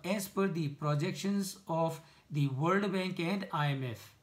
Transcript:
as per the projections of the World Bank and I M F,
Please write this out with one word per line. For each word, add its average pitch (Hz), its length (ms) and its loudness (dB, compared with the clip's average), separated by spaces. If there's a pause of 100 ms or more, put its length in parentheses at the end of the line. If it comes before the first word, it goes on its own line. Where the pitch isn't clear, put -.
as 196 220 -2
per 196 200 0
the 160 200 0
projections 185 880 0 (100)
of 165 320 0 (300)
the 143 200 2
World 175 420 2
Bank 185 280 -2
and 190 320 0
I 147 180 0
M 135 140 -2
F, 113 400 -8